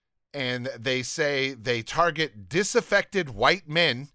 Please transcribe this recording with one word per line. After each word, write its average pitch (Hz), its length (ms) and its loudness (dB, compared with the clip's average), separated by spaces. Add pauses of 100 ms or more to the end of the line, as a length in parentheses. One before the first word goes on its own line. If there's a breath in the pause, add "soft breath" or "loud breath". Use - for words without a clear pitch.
(320)
and 127 460 -4
they 127 240 0
say 139 520 0
they 117 280 -2
target 151 640 -2
disaffected 196 840 0
white 135 380 2
men, 147 460 2